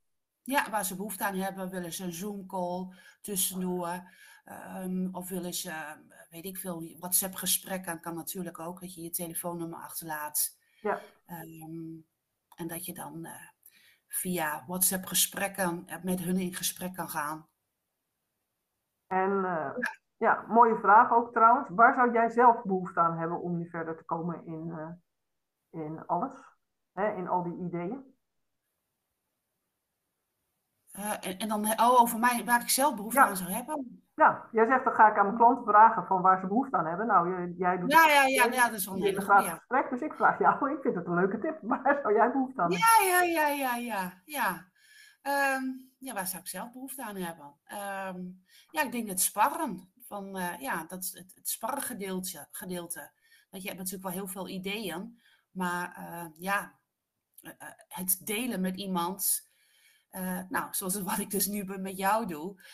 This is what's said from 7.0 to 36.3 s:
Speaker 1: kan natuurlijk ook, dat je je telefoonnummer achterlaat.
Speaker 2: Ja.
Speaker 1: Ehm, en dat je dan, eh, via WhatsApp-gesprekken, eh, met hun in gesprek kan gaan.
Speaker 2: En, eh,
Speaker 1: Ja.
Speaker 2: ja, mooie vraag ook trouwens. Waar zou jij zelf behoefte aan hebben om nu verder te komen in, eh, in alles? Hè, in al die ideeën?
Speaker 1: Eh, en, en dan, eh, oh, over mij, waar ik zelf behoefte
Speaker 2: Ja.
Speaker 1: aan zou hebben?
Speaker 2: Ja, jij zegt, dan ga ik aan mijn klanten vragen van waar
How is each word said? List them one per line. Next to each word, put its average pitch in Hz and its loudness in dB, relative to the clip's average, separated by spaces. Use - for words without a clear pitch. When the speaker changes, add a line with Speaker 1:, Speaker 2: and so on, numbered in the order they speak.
Speaker 1:
kan 170 -8
natuurlijk 170 -8
ook, 175 -10
dat 180 -14
je 165 -14
je 165 -10
telefoonnummer 170 -8
achterlaat. - -6
Speaker 2:
Ja. 208 -4
Speaker 1:
Ehm, 160 -12
en 165 -8
dat 170 -10
je 180 -12
dan, 151 -12
eh, - -18
via 156 -4
WhatsApp-gesprekken, 185 -2
eh, 170 -12
met 185 -2
hun 180 -2
in 180 -4
gesprek - -6
kan 165 -6
gaan. 156 -6
Speaker 2:
En, 185 2
eh, 156 -2
Speaker 1:
Ja. - -4
Speaker 2:
ja, - 2
mooie 233 8
vraag 220 8
ook 240 2
trouwens. 233 6
Waar 233 6
zou 247 2
jij 233 4
zelf 233 6
behoefte 185 -2
aan 165 4
hebben 165 -4
om 175 -4
nu 170 -6
verder 160 -6
te - -20
komen 170 -6
in, 165 -10
eh, 156 -10
in 156 -10
alles? 190 -2
Hè, 202 -2
in 180 -6
al 180 0
die 170 -6
ideeën? 170 -6
Speaker 1:
Eh, 208 -8
en, 185 -6
en 214 -6
dan, 214 -2
eh, 220 4
oh, 254 8
over 240 6
mij, 240 2
waar 240 4
ik 233 -12
zelf 277 2
behoefte 208 -2
Speaker 2:
Ja. 247 10
Speaker 1:
aan 196 -2
zou 180 -6
hebben? 247 -8
Speaker 2:
Ja, - 4
jij 220 6
zegt, 262 4
dan 233 0
ga 214 10
ik - -2
aan 202 6
mijn 202 -2
klanten 240 6
vragen 208 8
van 190 2
waar 185 6